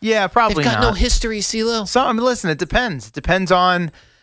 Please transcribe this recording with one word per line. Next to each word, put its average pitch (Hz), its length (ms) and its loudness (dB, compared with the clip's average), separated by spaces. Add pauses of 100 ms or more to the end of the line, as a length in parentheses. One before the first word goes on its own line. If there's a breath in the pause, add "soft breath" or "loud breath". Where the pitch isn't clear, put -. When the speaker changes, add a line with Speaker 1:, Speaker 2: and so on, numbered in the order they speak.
Speaker 1:
Yeah, 214 260 0
probably 214 360 2
Speaker 2:
They've 226 100 2
got 107 80 0
Speaker 1:
not. - 80 4
Speaker 2:
no - 40 0
history, 233 460 0
CeeLo. 220 480 -4
Speaker 1:
So, 247 160 2
I 262 100 0
mean, 226 100 -2
listen, 240 260 0
it 156 100 -2
depends. 180 480 -2
It - 60 -20
depends 180 380 0
on, 180 400 2 (320 soft breath)